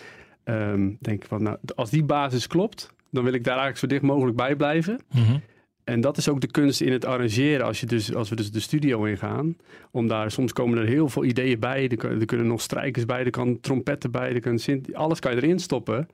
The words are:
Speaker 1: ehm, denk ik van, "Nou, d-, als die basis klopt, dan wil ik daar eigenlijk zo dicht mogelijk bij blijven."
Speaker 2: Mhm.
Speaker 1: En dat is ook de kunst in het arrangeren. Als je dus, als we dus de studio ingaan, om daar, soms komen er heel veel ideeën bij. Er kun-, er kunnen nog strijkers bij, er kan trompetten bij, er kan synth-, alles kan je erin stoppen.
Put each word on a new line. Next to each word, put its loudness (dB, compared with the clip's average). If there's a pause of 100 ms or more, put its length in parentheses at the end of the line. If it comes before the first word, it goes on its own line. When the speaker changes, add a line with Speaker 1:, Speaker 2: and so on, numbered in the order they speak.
(440)
Speaker 1:
ehm, 0 (100)
denk -4
ik -20
van, -2
"Nou, -2
d-, -10
als -4
die 2
basis 0
klopt, -2 (180)
dan 2
wil 2
ik -2
daar 0
eigenlijk -2
zo -2
dicht 0 (120)
mogelijk 2
bij 0
blijven." 0 (120)
Speaker 2:
Mhm. 4 (460)
Speaker 1:
En 0
dat 2
is 2
ook 2
de -2
kunst 4
in 2
het 0
arrangeren. 2
Als -2
je -4
dus, 0
als -2
we -4
dus -4
de -4
studio 0
ingaan, -2 (360)
om 0
daar, 0
soms -2
komen 2
er 2
heel 2
veel -2
ideeën 2
bij. 0
Er 0
kun-, -2
er 2
kunnen 0
nog 0
strijkers -4
bij, -2
er 2
kan -2
trompetten -2
bij, -2
er -2
kan 0
synth-, -2
alles 0
kan 0
je 2
erin 2
stoppen. -2